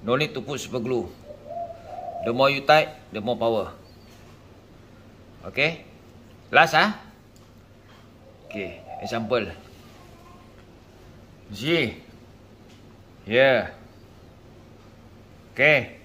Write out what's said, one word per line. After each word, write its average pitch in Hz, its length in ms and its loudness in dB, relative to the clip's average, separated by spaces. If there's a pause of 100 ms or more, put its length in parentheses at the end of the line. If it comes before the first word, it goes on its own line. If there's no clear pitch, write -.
No 117 80 0
need 143 240 -2
to 117 80 -8
put 139 160 -8
super - 160 -8
glue. 120 320 -4 (1120)
The 117 80 -4
more 135 240 4
you 135 80 -4
tight, 151 320 6 (160)
the - 80 -10
more 113 160 -2
power. 110 400 0 (1800)
Okay. 151 400 -2 (640)
Last, 156 240 6
ah. 208 240 2 (1400)
Okay, - 400 -10 (160)
example. 110 480 -2 (2000)
See. 120 480 0 (1300)
Here. 117 480 4 (1800)
Okay. 135 480 4